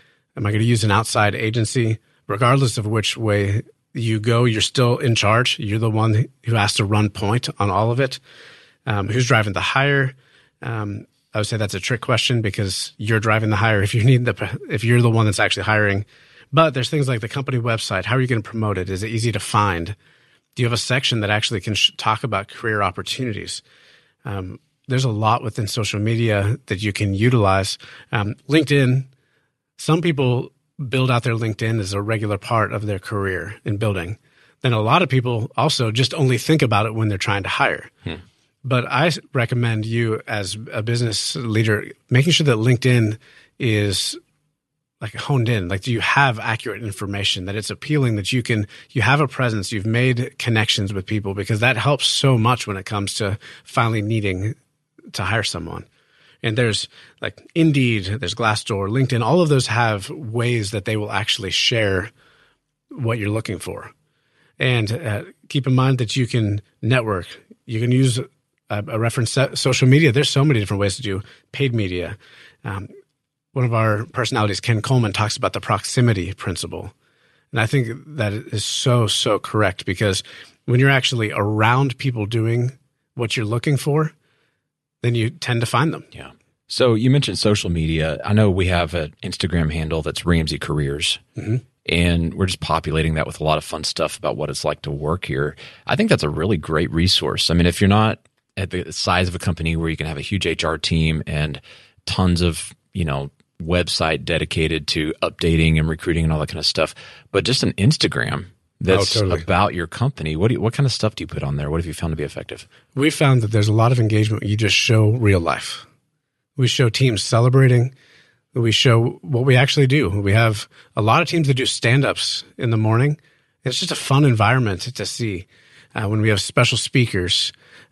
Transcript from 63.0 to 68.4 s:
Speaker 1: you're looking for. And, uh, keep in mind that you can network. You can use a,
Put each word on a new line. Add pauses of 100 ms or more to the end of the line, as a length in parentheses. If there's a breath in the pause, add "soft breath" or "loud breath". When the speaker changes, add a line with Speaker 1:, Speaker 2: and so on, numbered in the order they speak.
Speaker 1:
you're
looking
for. (640)
And,
uh, (240)
keep
in
mind
that
you
can (180)
network. (400)
You
can
use
a, (420)